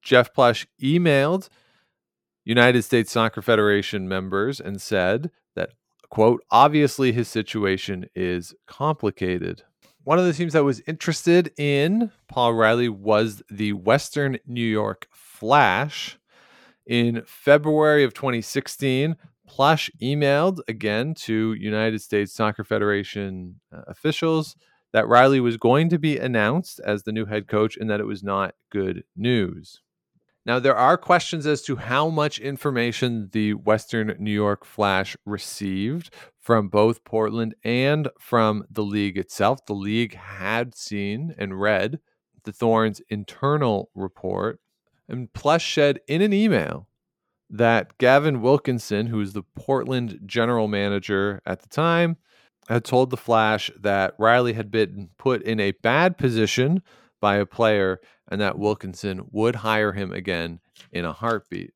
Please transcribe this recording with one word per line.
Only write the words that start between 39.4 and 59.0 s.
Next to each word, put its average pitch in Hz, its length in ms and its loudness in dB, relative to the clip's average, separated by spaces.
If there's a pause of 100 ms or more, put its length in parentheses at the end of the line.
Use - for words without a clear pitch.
The 107 80 -8
league 104 420 -2
had 98 600 -6
seen 107 640 -8
and 95 240 -8
read 107 380 0 (440)
the 107 80 -12
Thorns' 110 560 0
internal 113 880 -4
report, 95 640 -6 (480)
and 120 240 -12
Plush - 420 -2
said 143 260 2 (100)
in 156 120 0
an 208 120 2
email 180 560 0 (600)
that 113 480 2
Gavin 135 440 4
Wilkinson, 120 640 0
who 113 100 -4
was 101 140 -4
the 101 120 -8 (120)
Portland 123 680 -4
general 117 420 0
manager 101 800 -2
at 92 160 -8
the - 80 -20
time, 170 480 0 (500)
had 117 160 -2
told 127 280 2
the 117 60 -6
Flash 110 600 0
that 98 400 0
Riley 120 340 4
had 110 180 -8
been 98 460 -2
put 127 260 0
in 110 180 -2
a 98 100 0
bad 156 460 0
position 127 640 0 (400)
by 101 160 2
a 101 80 0
player 101 560 0 (280)
and 98 120 -4
that 101 160 -2
Wilkinson 98 760 -6